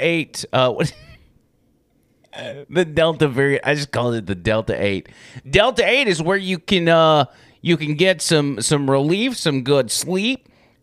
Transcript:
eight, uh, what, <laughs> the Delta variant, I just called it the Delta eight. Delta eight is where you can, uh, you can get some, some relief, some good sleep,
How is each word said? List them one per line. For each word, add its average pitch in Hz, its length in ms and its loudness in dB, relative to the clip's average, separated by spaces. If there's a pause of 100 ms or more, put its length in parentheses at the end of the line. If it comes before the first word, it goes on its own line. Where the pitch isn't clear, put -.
eight, 165 480 -2
uh, 127 200 2
what, 151 200 0 (1400)
<laughs> - 360 -14
the 180 160 0
Delta 160 440 2
variant, 139 360 0
I 147 100 2
just 143 180 -4
called 120 220 0
it 110 120 -6
the 98 80 -2
Delta 107 460 -2
eight. 98 280 -2 (400)
Delta 208 380 0
eight 247 220 2
is 165 120 -2
where 180 160 0
you 185 220 -4
can, 175 300 0
uh, 156 380 4 (340)
you 170 160 0
can 151 180 -4
get 185 280 2
some, 143 380 0
some 143 300 0
relief, 185 460 0
some 139 260 -2
good 131 280 0
sleep, 214 580 -4 (340)